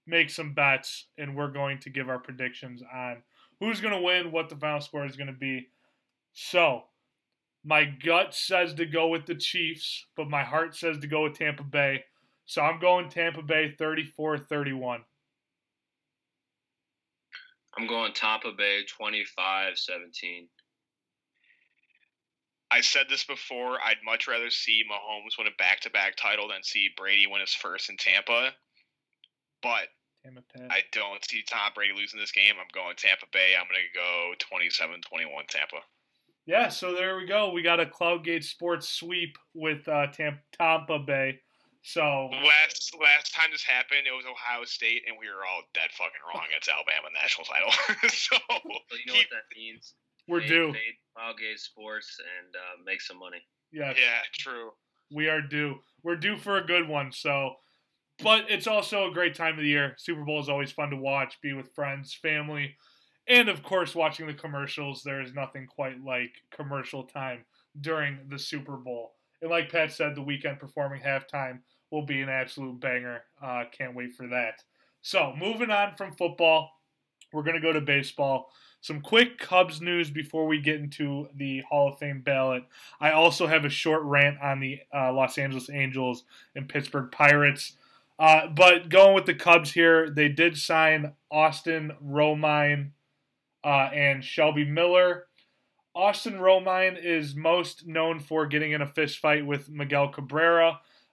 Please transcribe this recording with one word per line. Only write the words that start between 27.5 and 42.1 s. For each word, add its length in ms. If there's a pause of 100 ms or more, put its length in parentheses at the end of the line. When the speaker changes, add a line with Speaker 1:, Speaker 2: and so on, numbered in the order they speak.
Speaker 3:
first 360
in 60
Tampa. 560 (1080)
But 260 (360)
Speaker 1:
Tampa 180 (120)
Bay. 160
Speaker 3:
I 120 (100)
don't 340
see 220
Tom 260
Brady 220
losing 240
this 140
game. 260
I'm 140
going 240
Tampa 340
Bay. 280
I'm 80
gonna 260
go 460
twenty-seven 640
twenty-one 480
Tampa. 280 (680)
Speaker 1:
Yeah, 240
so 240
there 240
we 80
go. 260
We 100
got 200
a 40
Cloudgate 600
Sports 420
sweep 500 (160)
with, 360
uh, 180
Tam-, 320 (180)
Tampa 400
Bay. 440 (400)
So 500